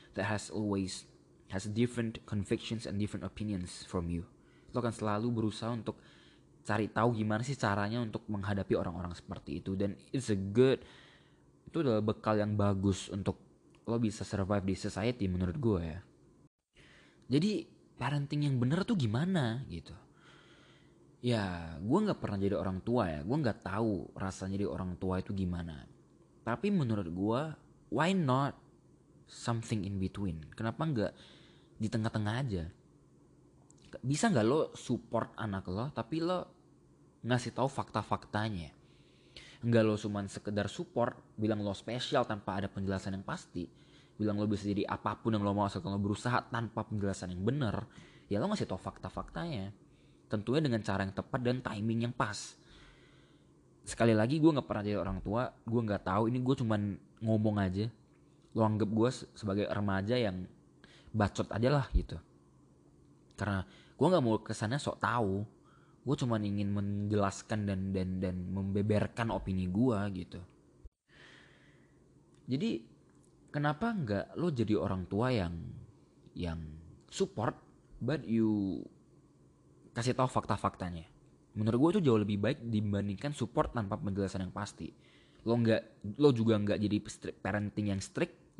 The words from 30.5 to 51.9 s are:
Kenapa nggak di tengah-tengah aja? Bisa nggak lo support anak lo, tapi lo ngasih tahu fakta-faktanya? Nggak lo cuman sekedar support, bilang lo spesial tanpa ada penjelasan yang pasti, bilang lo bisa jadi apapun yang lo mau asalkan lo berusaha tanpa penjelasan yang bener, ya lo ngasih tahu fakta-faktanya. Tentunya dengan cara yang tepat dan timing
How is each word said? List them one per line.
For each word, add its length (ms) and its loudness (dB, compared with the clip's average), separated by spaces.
Kenapa 240 -4
nggak 300 0
di 80 -2
tengah-tengah 480 0
aja? 300 -2
Bisa 240 2
nggak 200 6
lo 280 4
support 640 -2
anak 320 -4
lo, 240 -4
tapi 240 -4
lo 320 -2
ngasih 320 0
tahu 160 2
fakta-faktanya? 1040 -4
Nggak 240 6
lo 80 4
cuman 320 -4
sekedar 400 -2
support, 480 -2
bilang 240 0
lo 160 -2
spesial 480 0
tanpa 320 -4
ada 80 -2
penjelasan 520 -2
yang 80 -10
pasti, 400 -6
bilang 240 0
lo 80 2
bisa 160 0
jadi 240 2
apapun 480 -2
yang 80 0
lo 80 2
mau 160 2
asalkan 240 -4
lo 80 0
berusaha 480 0
tanpa 380 -4
penjelasan 480 -2
yang 100 -4
bener, 380 0
ya 100 0
lo 80 0
ngasih 160 -2
tahu 160 -6
fakta-faktanya. 920 -8
Tentunya 320 2
dengan 240 2
cara 160 0
yang 80 -2
tepat 320 -4
dan 160 0
timing 480 -2